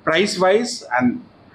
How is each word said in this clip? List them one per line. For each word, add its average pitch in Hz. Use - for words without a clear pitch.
price 185
wise 202
and 120